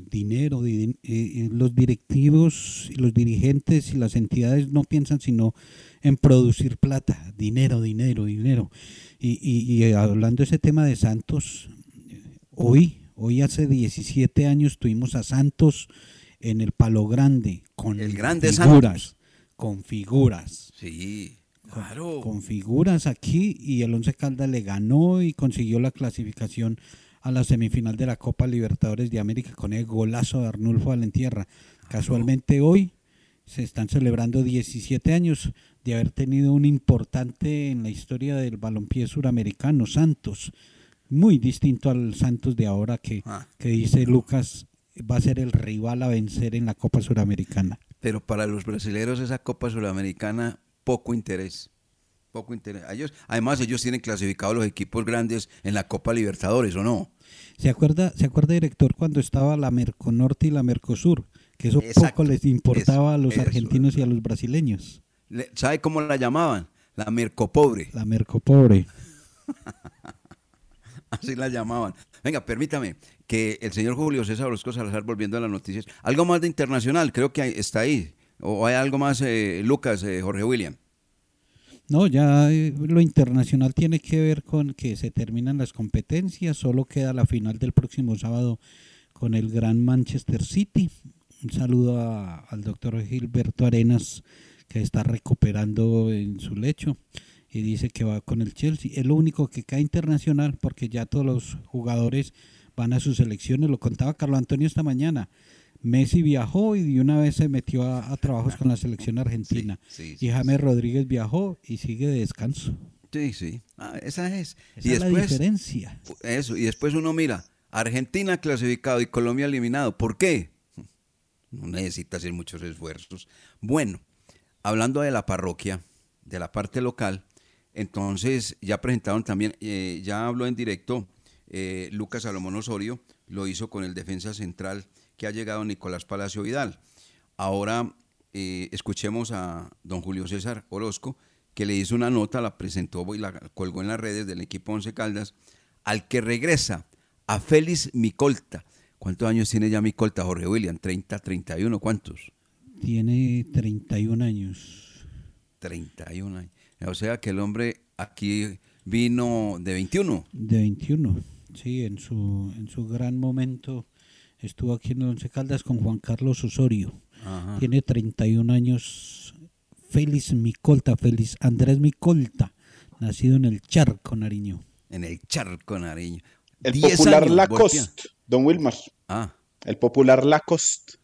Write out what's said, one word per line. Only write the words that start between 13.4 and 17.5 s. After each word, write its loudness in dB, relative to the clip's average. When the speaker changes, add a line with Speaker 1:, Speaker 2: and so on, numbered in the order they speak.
Speaker 1:
hace 2
diecisiete 2
años 2
tuvimos -2
a -4
Santos 2
en -2
el 0
Palo 4
Grande, 2